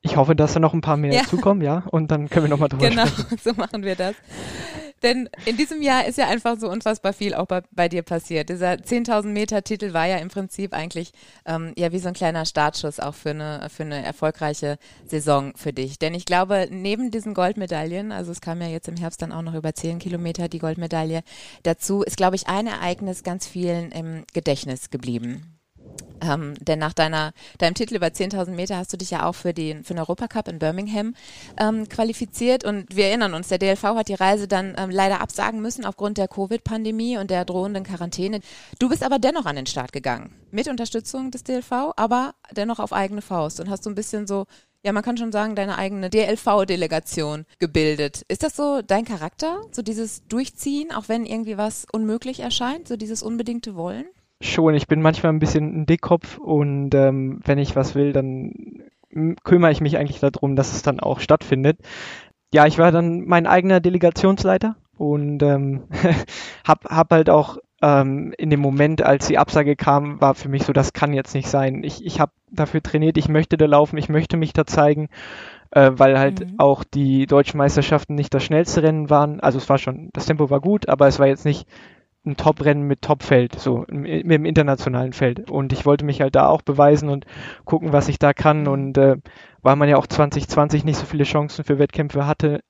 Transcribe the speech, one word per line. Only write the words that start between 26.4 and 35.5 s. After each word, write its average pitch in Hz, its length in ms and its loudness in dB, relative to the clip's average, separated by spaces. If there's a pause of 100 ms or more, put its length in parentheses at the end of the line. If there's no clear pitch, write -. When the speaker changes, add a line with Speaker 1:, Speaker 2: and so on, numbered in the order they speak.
Speaker 2:
denn 156 160 -2
nach 156 160 -4
deiner, 156 400 -2 (240)
deinem 170 160 0
Titel 220 220 -6
über 170 180 -2
zehntausend 185 420 -6
Meter 185 220 -6
hast 180 160 -10
du 196 40 -12
dich 180 120 -12
ja 160 180 -4
auch 175 60 -4
für 175 220 -6
den, 156 280 -8
für 180 120 -10
den 170 40 -6
Europacup 208 480 -6
in 170 120 -12
Birmingham, 208 560 -4 (420)
ähm, 220 320 -2
qualifiziert. 240 760 -2
Und 202 320 -6
wir 196 120 2
erinnern 208 260 0
uns, 170 140 -8
der 185 100 -2
D 196 100 0
L 196 80 2
V 214 200 -2
hat 220 120 -2
die 202 60 -6
Reise 196 340 0
dann, 190 300 -4
ähm, 190 140 -6
leider 196 280 0
absagen 214 440 -4